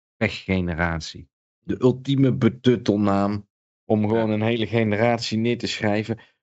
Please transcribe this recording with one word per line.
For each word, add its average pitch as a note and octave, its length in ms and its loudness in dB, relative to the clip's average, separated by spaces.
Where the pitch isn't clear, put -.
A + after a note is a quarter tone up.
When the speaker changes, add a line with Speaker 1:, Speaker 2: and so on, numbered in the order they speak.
Speaker 1:
Pechgeneratie. F2 1120 -4
De - 220 -6
ultieme C3 520 2
betuttelnaam G#2 1160 2
om G#2+ 240 0
gewoon A2+ 200 2
Speaker 2:
Ja. G#2+ 60 0
Speaker 1:
een G#2+ 80 -2
hele A2+ 240 0
generatie A2+ 720 0
neer A#2 200 0
te G#2 80 -8
schrijven. G#2+ 520 -2